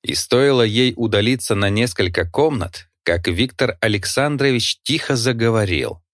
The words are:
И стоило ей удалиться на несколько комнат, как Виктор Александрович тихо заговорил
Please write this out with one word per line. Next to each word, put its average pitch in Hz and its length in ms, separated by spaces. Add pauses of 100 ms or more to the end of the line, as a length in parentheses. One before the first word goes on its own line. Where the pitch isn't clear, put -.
И - 120
стоило 131 480
ей 117 340
удалиться 110 580
на 101 160
несколько 101 580
комнат, 131 600 (160)
как 85 220
Виктор 113 540
Александрович 131 1000
тихо 143 340
заговорил 113 840 (120)